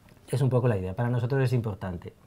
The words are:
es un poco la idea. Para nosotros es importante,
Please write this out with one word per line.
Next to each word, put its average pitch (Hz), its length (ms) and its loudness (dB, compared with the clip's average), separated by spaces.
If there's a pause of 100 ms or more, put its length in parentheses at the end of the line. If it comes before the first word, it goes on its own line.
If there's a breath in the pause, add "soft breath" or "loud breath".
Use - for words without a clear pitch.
(300)
es 131 120 0
un 131 80 4
poco 123 180 4
la 110 100 2
idea. 92 180 -4
Para 120 140 0
nosotros 123 340 0
es 123 100 2
importante, 98 600 -4 (140)